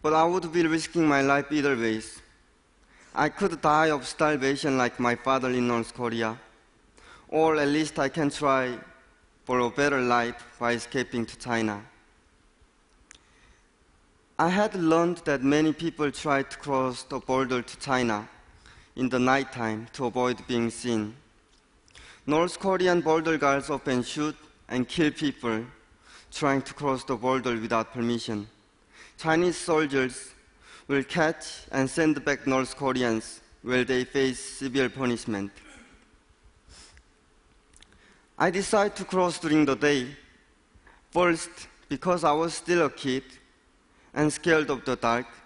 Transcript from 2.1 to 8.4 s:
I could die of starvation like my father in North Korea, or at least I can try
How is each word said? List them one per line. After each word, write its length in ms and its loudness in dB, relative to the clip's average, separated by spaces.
I 160 2
could 320 -2
die 280 4
of 160 -2
starvation 720 0
like 240 0
my 140 2
father 340 0
in 200 0
North 260 -2
Korea, 440 -4
or 280 2
at 120 2
least 300 0
I 120 0
can 180 0
try 500 0